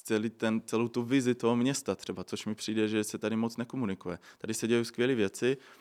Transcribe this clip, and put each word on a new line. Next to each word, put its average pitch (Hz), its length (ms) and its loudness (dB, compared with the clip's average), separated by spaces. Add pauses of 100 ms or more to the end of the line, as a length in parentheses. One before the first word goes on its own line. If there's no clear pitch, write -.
celý 110 260 0
ten, 110 360 0
celou 117 220 0
tu 123 140 -2
vizi 123 320 2
toho 120 220 2
města 123 380 0
třeba, 95 300 -8
což - 220 -8
mi 107 80 -4
přijde, 110 340 0
že 107 160 0
se 107 140 -6
tady 110 180 -2
moc 117 200 -2
nekomunikuje. 110 600 -4 (200)
Tady 110 160 -6
se 117 140 -4
dějí 117 160 4
skvělé 127 300 0
věci, 120 420 2 (240)